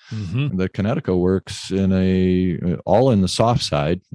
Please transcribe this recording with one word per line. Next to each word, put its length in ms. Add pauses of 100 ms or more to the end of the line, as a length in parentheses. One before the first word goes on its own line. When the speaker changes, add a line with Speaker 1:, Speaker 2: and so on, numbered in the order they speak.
(120)
Speaker 1:
Mm-hmm. 440
Speaker 2:
The 120
Connetico 500
works 540
in 200
a, 920
all 260
in 120
the 60
soft 340
side. 400 (120)